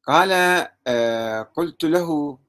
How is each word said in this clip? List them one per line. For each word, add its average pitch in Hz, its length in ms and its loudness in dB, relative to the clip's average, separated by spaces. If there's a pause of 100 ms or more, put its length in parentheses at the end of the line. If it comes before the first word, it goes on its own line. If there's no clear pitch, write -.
قال، 175 280 2 (560)
آه، 113 540 -2
قلت 165 420 -8
له 156 640 -2